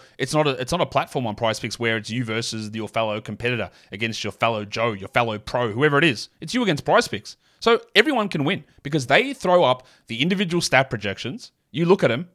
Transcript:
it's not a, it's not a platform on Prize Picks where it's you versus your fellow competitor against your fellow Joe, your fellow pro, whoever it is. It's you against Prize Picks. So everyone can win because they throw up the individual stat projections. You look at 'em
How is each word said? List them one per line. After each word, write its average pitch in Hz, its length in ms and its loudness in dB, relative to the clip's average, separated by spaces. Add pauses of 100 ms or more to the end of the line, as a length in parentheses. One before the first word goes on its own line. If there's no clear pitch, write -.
(180)
it's 143 160 -4
not 151 140 2
a, 139 40 2
it's 127 200 -6
not 170 100 -2
a 147 60 2
platform 139 400 -2
on 104 80 -4
Prize 110 240 -2
Picks - 180 -8
where 117 180 0
it's 107 140 -6
you 120 140 -4
versus 110 500 -6
your 110 140 -6
fellow 110 340 -2
competitor 110 480 -4 (220)
against 110 320 -6
your 101 100 -6
fellow 113 320 0
Joe, 113 280 -2
your 98 160 -10
fellow 117 280 2
pro, 120 340 -2
whoever 143 280 2
it 151 40 4
is. 139 260 0 (120)
It's 160 140 -8
you 247 80 0
against 165 220 0
Prize 226 220 4
Picks. - 300 -10 (220)
So 226 220 4 (120)
everyone 220 360 2
can 151 160 -2
win 160 180 -2 (180)
because 143 240 -2
they 220 280 4
throw 180 300 4
up 127 220 2 (220)
the 113 160 -4
individual 175 380 0
stat 135 280 2
projections. 104 640 -6 (180)
You 165 160 -2
look 180 160 6
at 165 80 4
'em 180 240 -2